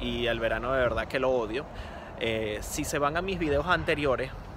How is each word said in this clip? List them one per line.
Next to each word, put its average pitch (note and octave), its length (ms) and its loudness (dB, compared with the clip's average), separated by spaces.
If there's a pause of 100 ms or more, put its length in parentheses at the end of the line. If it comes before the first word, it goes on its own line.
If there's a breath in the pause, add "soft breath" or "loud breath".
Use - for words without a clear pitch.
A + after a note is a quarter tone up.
y A#2+ 260 0
el A2+ 140 2
verano A2+ 320 0
de C3+ 80 4
verdad A2+ 260 2
que - 120 -2
lo C3 120 4
odio. A2+ 340 0 (560 loud breath)
Eh, A2 420 0
si - 220 -4
se D3+ 140 -2
van C#3+ 180 2
a F3 60 0
mis F#3+ 160 -2
videos D3 280 2
anteriores, D3 640 2 (260)